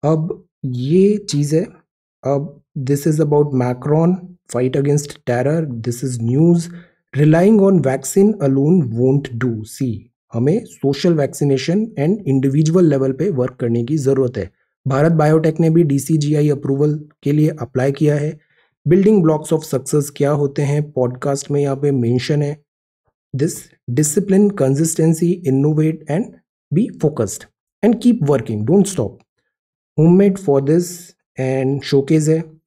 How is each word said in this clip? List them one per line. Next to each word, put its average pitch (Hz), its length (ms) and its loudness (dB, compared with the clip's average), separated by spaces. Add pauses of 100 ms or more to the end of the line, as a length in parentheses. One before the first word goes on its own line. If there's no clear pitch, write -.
अब 160 400 -2 (200)
ये 156 520 2
चीज़ 147 380 -2
है, 170 80 2 (640)
अब 143 360 -4 (180)
this 143 280 -2
is 151 120 0
about 147 420 2
Macron, 143 540 0 (400)
fight 127 200 -2
against 143 360 0 (180)
terror, 139 380 0
this 120 380 -8
is 123 160 -6
news, 160 400 2 (560)
relying 165 440 4
on 196 200 4
vaccine 135 520 0
alone 143 500 2
won't 123 640 -2
do। 120 100 -2
See, 107 400 -6 (380)
हमें 147 320 0
सोशल 143 480 -2
वैक्सीनेशन 147 720 0
and 170 320 -2 (100)
इंडिविजुअल 147 580 2
लेवल 135 260 0
पे 156 180 -4
वर्क 127 300 -4
करने 120 240 0
की 143 140 -2
ज़रूरत 131 400 0
है। 92 140 -8 (360)
भारत 143 240 2
बायोटेक 156 480 2
ने 160 100 4
भी 165 140 4
डीसीजीआई 147 680 0
अप्रूवल 147 560 -2 (180)
के 143 80 -2
लिए 151 180 2
अप्लाई 131 420 -2
किया 147 240 0
है। 151 240 -6 (480)
Building 190 360 4
blocks 156 360 0
of 156 140 -8
success 143 420 -2
क्या 143 160 0
होते 147 300 -2
हैं, 147 300 -2
पॉडकास्ट 127 600 -4
में 143 100 0
यहाँ 139 140 -2
पे 143 160 -2
मेंशन 127 500 -2
है। 143 220 -6 (720)
This 135 180 -2 (380)
discipline, 196 600 0 (100)
consistency, 160 720 0 (140)
innovate 151 500 0 (140)
and 180 120 -2 (540)
be - 280 -4
focused 135 400 -4 (400)
and 226 100 4
keep 233 240 2
working, 123 440 -2
don't 175 220 4
stop। - 240 -4 (880)
Homemade 190 460 4
for 139 160 2
this 156 220 0 (560)
and 131 400 -2
showcase 147 500 0
है। 160 140 0 (240)